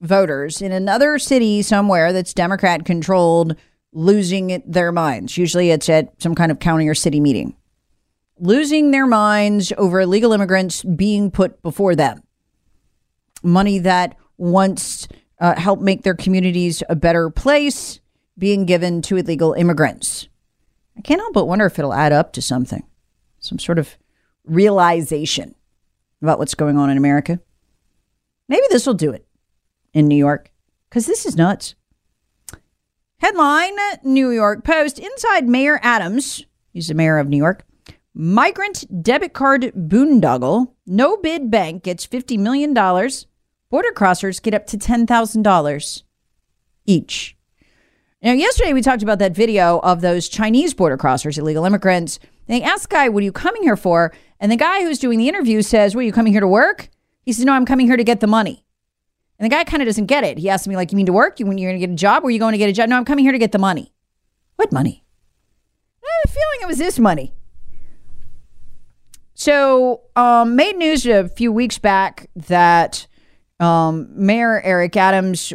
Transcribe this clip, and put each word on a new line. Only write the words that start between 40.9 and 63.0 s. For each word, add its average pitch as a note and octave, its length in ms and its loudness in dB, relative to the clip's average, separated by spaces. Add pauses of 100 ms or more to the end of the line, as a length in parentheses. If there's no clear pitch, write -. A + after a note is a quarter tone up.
bid D#4+ 320 -6
bank F#3 360 -2
gets F3+ 200 -8
fifty B3+ 320 -6
million C4+ 380 0
dollars. G3 520 0 (440)
Border F#4+ 220 -2
crossers F#3 500 -2
get G#3+ 120 -2
up G#3 140 -4
to G#3 100 -8
ten A#3 280 0
thousand A3+ 360 0
dollars D3+ 600 0 (840)
each. - 500 -2 (840)
Now, A#3 100 2
yesterday F4+ 400 0
we C4 100 0
talked A#3 220 0
about G3+ 160 -2
that F#3 160 0
video F#3+ 440 2
of F3 200 0
those F3 280 -2
Chinese B3 460 0
border D#3 220 0
crossers, C#3+ 420 -2
illegal D#3 260 -2
immigrants. F#3 540 0 (280)
They A#3 160 -2
asked F4 260 -4
the G4+ 60 -2
guy, C#4+ 140 2
"What G#3 120 0
are G3+ 40 0
you G3 60 -2
coming G#4 320 -4
here A#3+ 140 2
for?" E3+ 360 0 (280)
And G#3 100 0
the A#3 60 2
guy F4+ 260 0
who's D#4+ 160 -4
doing A#3 200 0
the A#3 100 0
interview A#3+ 340 0
says, G#3 320 2
"What, B3 60 -2
are B3 60 -2
you G#3 60 -2
coming A3 200 2
here G#3 80 4
to G3 80 2
work?" C4+ 400 2 (340)
He B3+ 100 -6
says, A3+ 120 -2
"No, C4+ 80 4
I'm B3+ 140 2
coming C4 200 2
here B3+ 100 4
to A#3+ 80 0
get A#3 160 2
the A3+ 60 2
money." G#3+ 380 0 (760)
And G#3 60 -4
the A3+ 100 0
guy D#4+ 80 0
kinda D#4+ 220 -2
doesn't G#3+ 220 -2
get C4+ 180 2
it. D3 140 -6
He E3+ 100 -4
asks F#3+ 180 -2
me, F#3+ 80 -6
like, F3+ 160 -4
"You G3 60 -2
mean G3 100 2
to F3+ 60 2
work? B3+ 260 2
You, A3 80 -6
when G3 120 -4
you're F#3 120 -4
gonna F#3 80 -6
get F3+ 120 -4
a F3+ 40 -4
job? G3+ 300 2
Where C4+ 40 -2
are A#3+ 40 0
you A3 80 -2
going A3 120 0
to G#3+ 60 -2
get G#3 120 2
a - 20 -2
job?" A3+ 160 0
"No, B3 80 2
I'm B3 80 -2